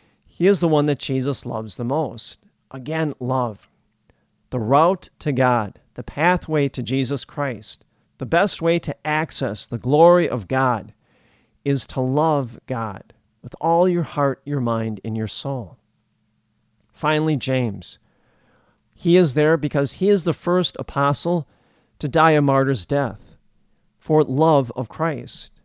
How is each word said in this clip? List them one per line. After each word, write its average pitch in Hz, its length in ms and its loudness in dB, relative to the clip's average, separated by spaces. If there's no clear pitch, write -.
He - 240 0
is 202 100 4
the 170 80 2
one 147 200 4
that 143 120 0
Jesus 131 480 -4
loves 110 300 -8
the 120 80 -6
most. 127 540 -6
Again, 147 480 -4
love. 123 480 -4
The 127 80 -4
route 147 500 2
to 151 100 -4
God, 123 480 0
the 127 80 -12
pathway 156 680 0
to 131 120 -6
Jesus 131 420 -2
Christ, 131 600 -8
the 127 80 -8
best 180 340 0
way 170 200 2
to - 260 -8
access 151 600 -4
the 120 100 -6
glory 170 500 6
of 110 200 -6
God 131 440 0
is 139 220 -2
to - 140 -6
love 131 640 0
God 110 460 -8
with - 160 -16
all 170 300 2
your 175 140 0
heart, 139 420 -2
your 143 160 -4
mind, 113 420 -2
and 110 140 -6
your 110 100 -2
soul. 127 520 -8
Finally, 151 460 0
James. 120 600 -4
He 170 220 2
is 165 160 4
there 151 240 4
because 139 360 -2
he 196 180 0
is 185 140 4
the 170 100 0
first 175 440 -2
apostle 143 720 0
to 156 60 -4
die 160 260 4
a 147 100 4
martyr's 135 420 2
death 139 520 -4
for 156 260 2
love 139 540 2
of 127 140 -6
Christ. 147 760 -8